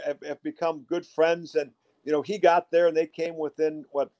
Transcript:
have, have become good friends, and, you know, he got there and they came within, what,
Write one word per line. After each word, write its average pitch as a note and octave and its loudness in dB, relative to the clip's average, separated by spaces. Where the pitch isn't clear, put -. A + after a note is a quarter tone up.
have, C#3+ -6
have D3 -12
become D#3 -4
good E3+ -6
friends, E3 0
and, C#3+ -2
you D3 -6
know, D3 2
he G#3 -6
got F3 4
there E3+ 4
and D#3+ 0
they D#3+ 0
came E3 -8
within, D#3 -4
what, C#3 -4